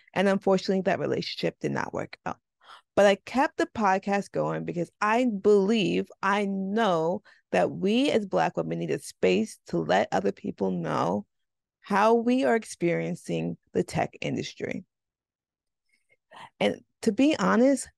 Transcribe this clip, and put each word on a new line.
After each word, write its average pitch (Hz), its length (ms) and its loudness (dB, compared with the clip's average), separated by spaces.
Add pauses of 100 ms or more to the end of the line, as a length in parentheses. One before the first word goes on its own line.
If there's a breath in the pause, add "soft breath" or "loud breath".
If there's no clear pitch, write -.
(140 soft breath)
and 190 140 0
unfortunately, 190 540 0
that 175 180 0
relationship 165 600 -4
did 147 120 -4
not - 220 -6
work - 320 -8
out. - 120 -8 (580 loud breath)
But 196 120 6
I 202 80 4 (100)
kept 285 320 -2
the 330 180 0
podcast 196 560 0
going 160 340 -4
because 165 260 -6 (100)
I 226 240 2
believe, 196 840 2 (140)
I 202 240 0
know 190 800 -2 (280 soft breath)
that 175 200 2
we 208 400 0
as 214 140 0
Black 175 320 -2
women 165 220 -4
need 165 120 -4
a 143 80 -2
space 190 580 -2 (100)
to 175 100 -4
let 170 340 0
other 190 200 0
people 190 400 -6
know 165 540 -2 (560)
how 208 340 2
we 247 280 2
are 240 120 2
experiencing 170 1000 -4 (160)
the 185 100 2
tech - 380 -4
industry. - 640 -6 (1700 loud breath)
And - 220 -2 (220)
to 226 80 2
be 277 260 4
honest, 233 500 4 (100)